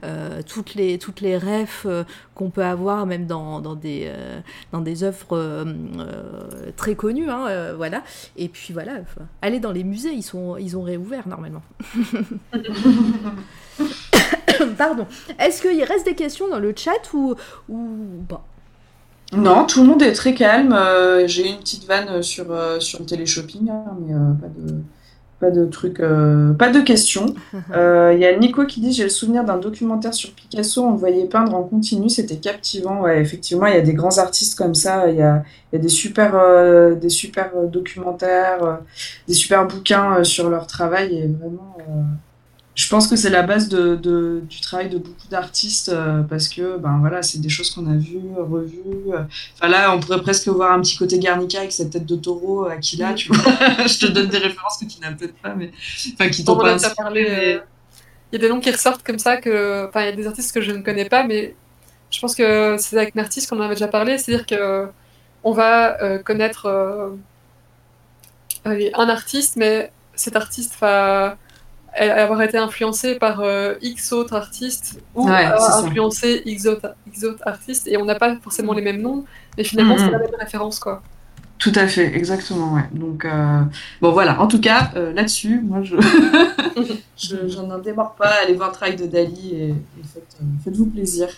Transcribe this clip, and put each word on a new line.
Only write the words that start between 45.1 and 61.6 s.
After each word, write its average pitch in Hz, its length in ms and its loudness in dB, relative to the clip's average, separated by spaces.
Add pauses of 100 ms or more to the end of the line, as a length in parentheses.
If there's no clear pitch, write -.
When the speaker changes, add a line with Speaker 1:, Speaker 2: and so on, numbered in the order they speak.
Speaker 2:
d'artistes, 190 600 -4
euh, 160 340 0
parce 151 240 -2
que, 180 320 -6
ben, 143 220 0
voilà, 165 220 0
c'est 156 180 -4
des 156 80 -4
choses 151 240 -4
qu'on 170 180 -6
a 151 60 2
vues, 165 240 -4 (180)
revues, 180 720 -6
euh. 160 100 -4 (340)
Enfin, 175 120 -2
là, 190 280 4
on - 20 2
pourrait 180 240 -2
presque 190 240 0
voir 185 260 2
un 180 80 4
petit 180 160 0
côté 185 220 0
Guernica 180 400 0
avec 190 140 -6
sa 170 140 -4
tête 160 200 -6
de 170 80 -2
taureau, 180 520 -4
euh, 170 40 -2
Aquila, 165 400 -4
Speaker 3:
Mm. 220 60 -2
Speaker 2:
tu - 160 -2
vois. 214 100 6
<laughs> 254 440 4
Je 240 120 0
te 214 140 0
donne 196 160 2
des 196 100 0
références 190 420 -4
que 220 40 -10
tu 214 160 -16
n'as 160 100 -10
peut-être 170 320 -12
pas, 196 140 -8
mais, 170 160 -8 (420)
enfin, 185 160 2
qui 170 140 -4
t'ont - 80 4
Speaker 3:
On - 60 4
en - 20 2
Speaker 2:
pas - 100 6
Speaker 3:
a 185 40 4
déjà 190 120 0
Speaker 2:
inspiré, 214 180 0
Speaker 3:
parlé, 214 240 -2
Speaker 2:
mais 190 280 0
Speaker 3:
euh, 175 40 -6 (720)
il 226 80 -6
y 220 40 0
a - 20 6
des 226 80 4
noms 254 60 -2
qui 254 100 0
ressortent 254 320 2
comme 226 160 -6
ça, 247 200 2
que, 202 500 -2
enfin, 214 140 -2
il 208 40 0
y 202 60 -4
a 202 40 -8
des 214 120 -6
artistes 214 260 -8
que 233 60 0
je 202 100 -4
ne 202 120 -6
connais 202 260 -4
pas, 254 180 4
mais 214 300 -4 (560)